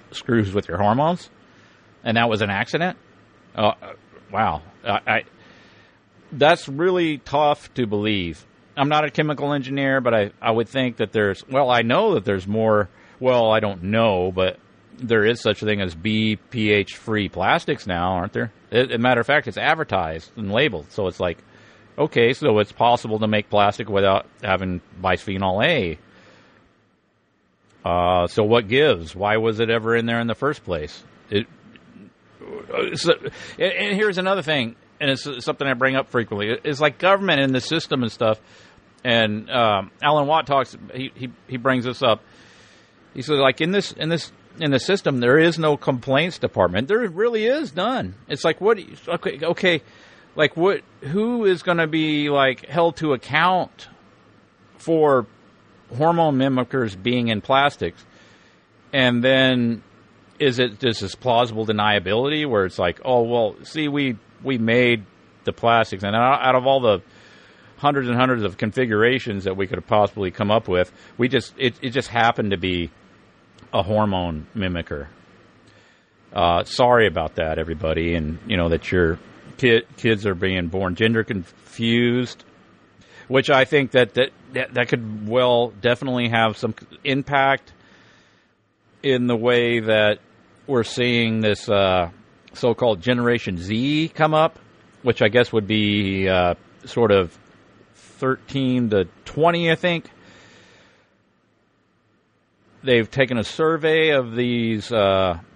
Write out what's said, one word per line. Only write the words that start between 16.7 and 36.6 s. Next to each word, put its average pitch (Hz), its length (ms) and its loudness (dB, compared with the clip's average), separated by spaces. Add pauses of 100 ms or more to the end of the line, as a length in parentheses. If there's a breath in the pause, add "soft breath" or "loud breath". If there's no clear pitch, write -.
H 101 240 0
free 104 320 -4
plastics 127 580 -2
now, 90 280 -2
aren't 92 200 -4
there? 120 180 -4 (200)
As 123 200 2
a 123 60 -2
matter 120 220 2
of 117 80 -2
fact, 143 200 0
it's 104 100 -8
advertised 101 800 -2
and 101 140 -6
labeled. 107 400 -2
So 98 160 -4
it's 87 120 -6
like, 87 180 -2 (580 loud breath)
okay, 120 380 2
so 123 240 0
it's 107 140 0
possible 117 480 0
to 110 80 -2
make 107 240 -2
plastic 104 360 2
without 98 380 2 (180)
having 92 380 -2 (180)
bisphenol 95 640 -2
A. 117 360 -2 (1900 soft breath)
Uh, 87 380 2
so 104 180 -2
what 110 240 0
gives? 110 480 0
Why 104 220 0
was 110 220 -2
it 113 100 0
ever 113 260 0
in 117 120 0
there 117 120 -2
in 117 60 -4
the 113 80 -2
first 143 300 -6
place? 78 400 -8 (260)
It, 101 160 -2 (960)
uh, - 540 -8
so, 165 180 2 (460 loud breath)
and, 180 140 0
and 196 220 -4
here's 202 220 0
another 185 240 0
thing, 135 340 -2 (240)
and 143 120 0
it's 131 160 -4 (160)
something 139 240 -4
I 131 60 0
bring 131 220 0
up 135 140 -2
frequently. 110 540 -2